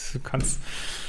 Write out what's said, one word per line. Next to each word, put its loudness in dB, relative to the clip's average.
Du 0
kannst, 2